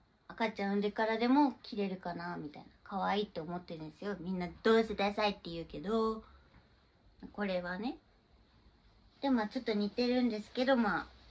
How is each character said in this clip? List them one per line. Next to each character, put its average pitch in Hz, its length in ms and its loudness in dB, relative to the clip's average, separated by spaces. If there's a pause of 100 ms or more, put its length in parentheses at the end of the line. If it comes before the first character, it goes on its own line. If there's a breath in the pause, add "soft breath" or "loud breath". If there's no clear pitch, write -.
(260)
赤 220 260 -2
ち 202 100 -6
ゃ 196 60 0
ん - 20 0
産 202 80 2
ん - 20 2
で 208 100 0
か 220 140 0
ら 220 140 0
で 240 100 2
も 269 240 6 (100)
着 - 140 -12
れ 202 100 0
る 185 120 -4
か 175 160 -6
な、 175 240 -6
み 151 100 -8
た - 120 -16
い - 20 -16
な。 - 60 -20 (140)
可 190 220 -4
愛 202 200 0
い - 0 -
っ - 20 -6
て 175 140 -8
思 170 140 -6
っ 175 60 -6
て 175 160 -12
る 156 60 -12
ん 156 80 -10
で - 80 -18
す 196 80 -12
よ。 202 120 -4
み 175 140 -6
ん 185 60 -2
な、 180 100 -4 (160)
「ど 226 160 8
う 220 40 4
せ 214 100 -6
ダ 202 180 2
サ 214 140 2
い」 202 60 2
っ - 20 -14
て - 160 -12
言 165 140 -6
う - 20 -14
け 151 160 -12
ど、 220 420 0 (1120)
こ 208 100 -2
れ 185 160 0
は 175 180 -4
ね。 247 200 -4 (1200)
で、 277 80 0
ま 240 140 4
あ、 208 60 -2
ち - 100 -6
ょ - 20 -4
っ - 60 -6
と 220 80 2
似 208 160 0
て 247 180 0
る 247 140 2
ん 240 80 4
で 208 120 -2
す - 100 -20
け 254 120 0
ど、 262 140 6
ま 190 220 2
あ。 - 60 -8 (240)